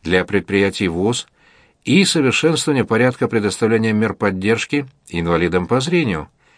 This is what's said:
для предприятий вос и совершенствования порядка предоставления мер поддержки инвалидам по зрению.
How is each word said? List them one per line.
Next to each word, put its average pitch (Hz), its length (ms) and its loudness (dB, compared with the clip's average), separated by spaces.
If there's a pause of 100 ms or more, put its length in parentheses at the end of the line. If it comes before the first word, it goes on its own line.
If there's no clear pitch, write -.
для 87 220 2
предприятий 98 640 0
вос 95 380 -2 (580)
и 180 200 4
совершенствования 147 800 0
порядка 117 440 0
предоставления 110 640 0
мер 107 220 0
поддержки 110 720 -2 (220)
инвалидам 85 580 0
по 127 140 0
зрению. 131 480 -2 (300)